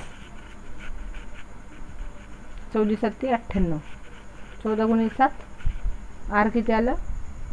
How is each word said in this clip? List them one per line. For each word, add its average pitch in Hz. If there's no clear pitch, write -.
चौदी 214
सत्ते 226
अठ्ठ्याण्णव. 190
चौदा 220
गुणिले 226
सात, 269
आर 208
किती 226
आलं? 233